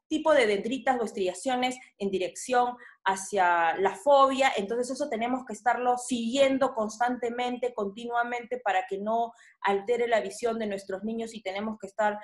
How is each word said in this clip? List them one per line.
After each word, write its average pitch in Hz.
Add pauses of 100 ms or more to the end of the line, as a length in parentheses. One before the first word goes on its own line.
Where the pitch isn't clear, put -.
tipo 311
de 254
dendritas 233
o 226
estriaciones 247 (220)
en 196
dirección 240 (280)
hacia 175
la 196
fobia. 269
Entonces, 233
eso 277
tenemos 247
que -
estarlo 247
siguiendo 262
constantemente, 240
continuamente, 240
para 185
que 196
no 226 (300)
altere 202
la 233
visión 226
de 214
nuestros 196
niños 226
y 214
tenemos 208
que 190
estar, 208